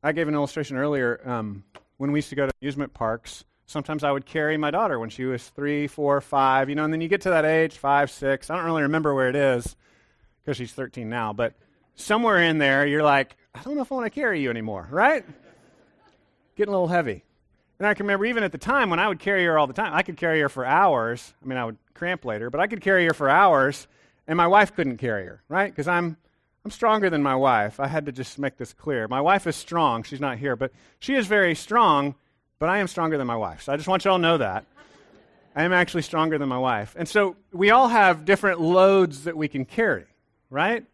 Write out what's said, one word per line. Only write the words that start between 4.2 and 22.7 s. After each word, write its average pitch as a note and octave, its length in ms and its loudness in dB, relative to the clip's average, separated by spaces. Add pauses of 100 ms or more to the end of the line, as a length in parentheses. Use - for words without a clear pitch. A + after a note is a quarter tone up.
carry D#3 300 -2
my D3+ 140 -2
daughter E3+ 280 -2
when A2+ 100 -8
she B2+ 160 -10
was B2+ 240 -6
three, D3 380 -4
four, C#3+ 340 -2
five, C3+ 480 2
you C#3+ 60 -4
know, D3+ 100 -2
and D#3 80 -2
then D#3+ 80 -2
you E3 80 -6
get G3 140 -2
to F#3 80 -2
that D#3+ 140 2
age, D#3+ 340 0
five, C#3 320 2
six. C3+ 400 -4
I D#3+ 60 -4
don't E3+ 100 -4
really E3 160 0
remember D3 320 0
where C3 140 0
it B2+ 80 -2
is C3 400 0 (680)
'cause C#3+ 120 -4
she's B2 160 -12
thirteen B2 360 -10
now, A2+ 240 -4
but A#2 220 -4 (400)
somewhere G#3+ 480 2
in D#3+ 160 2
there, C#3 280 2
you're D3 160 0
like, C#3 340 2 (180)
"I - 80 -18
don't C#4 120 -8
know C#4+ 80 -2
if B3 80 -8
I C4+ 40 -6
wanna A#3+ 160 -4
carry A3 300 -2
you C3 100 -2
anymore," A2 400 -6
right? A3 340 2 (1300)
Getting G3+ 200 -2
a - 20 2
little F3+ 120 2
heavy. D3+ 360 -2 (540)
And G3+ 100 0
I G#3 60 2
can G3+ 120 -6
remember G3+ 200 0
even A#3 180 -2
at F#3 80 -4
the D#3 60 -12
time B3 300 0
when E3+ 100 0
I G3+ 100 2
would F#3 100 -4
carry G3 260 0
her D#3+ 140 2
all D3 80 4
the C3 60 -8
time, G3+ 200 -4
I D#3 100 0
could E3+ 140 -6
carry D#3+ 240 0
her C#3+ 80 2
for C3 160 -6
hours. B2+ 800 2
I C3+ 40 -16
mean, C3 120 -6
I B2 60 -4
would A2+ 120 -8 (180)
cramp F3 300 -8
later, A2+ 260 -6
but C#3+ 100 -4
I G3+ 80 0
could G#3 120 -8